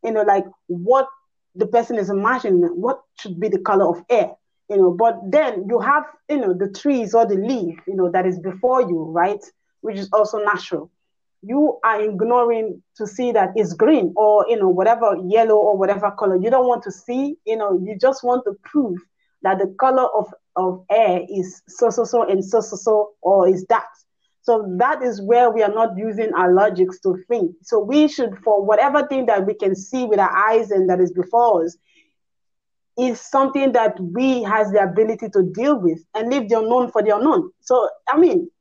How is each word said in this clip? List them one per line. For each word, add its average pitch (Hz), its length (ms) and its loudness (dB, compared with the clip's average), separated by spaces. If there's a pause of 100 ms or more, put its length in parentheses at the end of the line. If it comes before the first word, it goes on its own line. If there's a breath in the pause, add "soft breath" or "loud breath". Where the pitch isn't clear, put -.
you 233 80 -4
know, 214 100 0
like 196 240 2 (220)
what 220 400 0 (480)
the 202 120 -2
person 233 300 -2
is 196 120 -4
imagining, 202 520 0 (140)
what 214 260 -4 (180)
should 180 200 -12
be 214 100 -2
the 196 100 -2
color 196 280 2
of 170 220 -4
air, 233 220 0 (380)
you 208 80 -2
know, 185 140 4
but 226 280 0 (120)
then 254 360 0
you 226 120 0
have, 285 240 0 (260)
you 294 80 -2
know, 202 160 0
the 190 160 -4
trees 226 460 -2
or 226 100 4
the 202 100 -2
leaf, 190 520 -4
you 196 80 -8
know, 180 160 0
that 180 160 0
is 180 120 -4
before 190 420 -2
you, 175 240 -2
right, 175 380 -2 (380)
which 208 160 -8
is 196 160 -10
also 214 260 0
natural. 180 520 -6 (500)
You 277 420 0
are 220 180 0
ignoring 220 840 0 (120)
to 208 120 -8
see 247 240 -4
that 196 240 0
it's 202 180 0
green 214 420 2
or, 208 340 4
you 233 100 2
know, 190 100 2
whatever, 208 460 2 (120)
yellow 220 280 4
or 208 220 2
whatever 196 340 -2
color. 196 240 -2
You 185 140 0
don't 254 180 2
want 240 160 -2
to 196 80 -12
see, 269 540 -6
you 220 100 -2
know, 202 280 -2
you 202 140 -10
just 269 260 0
want 247 220 -2
to 202 80 -6 (100)
prove 220 360 -4 (440)
that 190 160 0
the 190 200 -4
color 262 360 2
of, 202 180 -4 (220)
of 185 360 -4
air 202 380 2
is 185 380 -8
so, - 220 -2
so, 226 140 -2
so, 233 240 -2
and 190 160 -2
so, 220 180 0
so, 214 140 -10
so, 208 360 0 (100)
or 185 260 4
is 190 220 0
that. - 160 0 (560)
So 220 240 0 (120)
that 262 260 0
is 214 180 -4
where 233 300 4
we 220 100 -2
are 208 120 0
not 214 240 -2
using 220 360 -6
our 180 160 2
logics 185 540 2
to 185 140 0 (100)
think. 202 240 -2 (120)
So 226 160 0
we 277 280 2
should, 233 360 -4
for 208 220 2
whatever 262 400 2
thing 262 200 -4
that 202 200 0
we 208 80 -2
can 196 220 -2
see 254 300 -6
with 214 140 0
our 190 160 2
eyes 214 360 2
and 185 180 2
that 180 120 2
is 175 100 2
before 185 540 2
us, 175 120 -8 (1200)
is 247 240 -2
something 269 520 0
that 220 260 0
we 240 440 -2
has 208 280 0
the 202 100 4
ability 220 480 0
to 202 140 2
deal 226 360 0
with 165 200 0 (160)
and 226 160 -4
leave 254 180 -2
the 226 100 2
unknown 240 320 0
for 208 120 0
the 208 120 2
unknown. 233 440 0
So, 240 300 0 (180)
I 269 100 0
mean 302 320 2 (120)